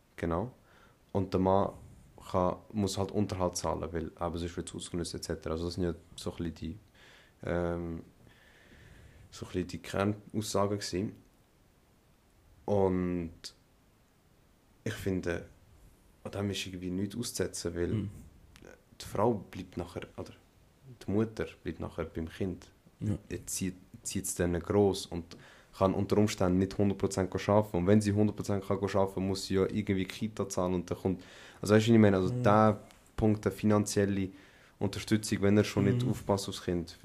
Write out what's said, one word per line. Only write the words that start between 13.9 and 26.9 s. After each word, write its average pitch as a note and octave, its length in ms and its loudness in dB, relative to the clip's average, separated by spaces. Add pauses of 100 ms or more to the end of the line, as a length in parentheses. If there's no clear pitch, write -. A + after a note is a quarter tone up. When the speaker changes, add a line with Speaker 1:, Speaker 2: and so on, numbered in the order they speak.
Speaker 1:
ich G#2 100 -4
finde, F2 520 -2 (800)
an - 80 -12
dem G2+ 200 -4
ist F#2+ 140 -6
irgendwie F2+ 260 -8
nichts G2+ 240 -4
auszusetzen, F2+ 600 -4
weil F2 140 0
Speaker 2:
Mhm. G2+ 200 -2 (920)
Speaker 1:
die - 40 -14
Frau A2 280 0
bleibt F#2 440 -10
nachher, E2+ 300 -10 (100)
oder - 140 -12 (760)
die F#2+ 60 -4
Mutter A2 340 -2 (180)
bleibt E2+ 160 -8
nachher E2+ 260 -8
beim E2 240 -8
Kind. F2+ 400 -8 (300)
Speaker 2:
Ja. G#2 180 -4 (120)
Speaker 1:
Er F2 180 -8
zieht, F#2 280 -4 (280)
zieht's - 320 -6
dann F2 240 0
gross G2 460 2
und F2 300 -10 (420)
kann F#2+ 160 4
unter G2 240 0
Umständen F#2+ 420 4
nicht F#2+ 180 0
hundert G2+ 220 2